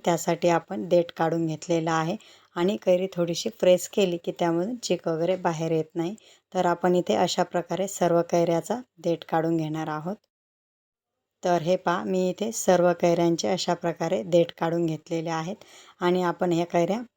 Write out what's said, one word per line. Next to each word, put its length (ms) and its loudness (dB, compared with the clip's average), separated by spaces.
त्यासाठी 440 0
आपण 400 0
देठ 280 4
काढून 300 0
घेतलेला 460 -2
आहे. 240 0
आणि 200 0
कैरी 380 2
थोडीशी 340 -2
प्रेस 280 4
केली 280 0
की 160 -6
त्यामधून 460 0
चिक 300 -4
वगैरे 300 0
बाहेर 340 -2
येत 220 -2
नाही. 200 -4
तर 120 2
आपण 280 2
इथे 220 2
अशा 280 0
प्रकारे 440 -4
सर्व 420 2
कैऱ्याचा 500 0
देठ 260 -4
काढून 320 0
घेणार 320 -4
आहोत. 280 -6
तर 200 2
हे 140 2
पहा, 280 -2
मी 260 0
इथे 240 -6
सर्व 460 4
कैऱ्यांचे 480 2
अशा 280 -2
प्रकारे 480 -4
देठ 340 2
काढून 280 0
घेतलेले 460 -6
आहेत 320 -6
आणि 220 2
आपण 300 0
ह्या 140 2
कैऱ्या 360 0